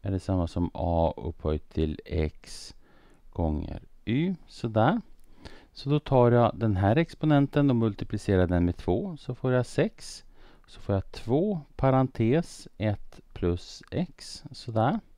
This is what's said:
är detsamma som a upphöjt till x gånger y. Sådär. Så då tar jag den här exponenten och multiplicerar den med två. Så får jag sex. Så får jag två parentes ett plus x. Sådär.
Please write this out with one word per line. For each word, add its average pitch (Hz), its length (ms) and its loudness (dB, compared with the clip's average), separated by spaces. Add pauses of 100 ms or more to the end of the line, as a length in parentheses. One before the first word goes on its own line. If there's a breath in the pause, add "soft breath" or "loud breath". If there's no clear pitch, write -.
är 101 80 -4
detsamma 92 360 0
som 87 280 -2
a 82 420 2
upphöjt - 540 -4
till 78 340 -2
x - 720 -6 (580 soft breath)
gånger 80 500 -4 (220)
y. 160 300 -2 (120)
Sådär. 117 540 0 (720 loud breath)
Så - 180 -8
då 147 100 2
tar 120 300 4
jag 120 240 6
den 104 220 0
här 101 200 4
exponenten 147 760 2
och 123 60 4
multiplicerar 104 720 2
den 87 180 2
med 87 120 0
två. 147 400 -2
Så - 180 -10
får 127 180 -2
jag 127 140 2
sex. - 580 -4 (420 soft breath)
Så - 140 -20
får - 140 -2
jag - 180 -4
två 165 480 -2 (160)
parentes 131 920 0 (100)
ett - 420 -4 (120)
plus - 580 -4
x. - 600 -8
Sådär. 120 500 -2 (180)